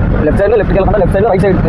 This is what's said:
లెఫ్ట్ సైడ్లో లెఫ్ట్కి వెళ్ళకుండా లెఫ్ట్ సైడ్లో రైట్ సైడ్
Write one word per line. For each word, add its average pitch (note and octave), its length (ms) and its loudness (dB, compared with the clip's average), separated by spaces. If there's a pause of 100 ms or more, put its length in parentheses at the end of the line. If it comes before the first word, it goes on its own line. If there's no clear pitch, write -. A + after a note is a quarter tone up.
(260)
లెఫ్ట్ D3+ 140 0
సైడ్లో G#3 200 0
లెఫ్ట్కి - 180 -2
వెళ్ళకుండా F#3+ 240 0
లెఫ్ట్ D#3 140 0
సైడ్లో A3 160 0
రైట్ F#3 140 0
సైడ్ E3+ 120 0 (100)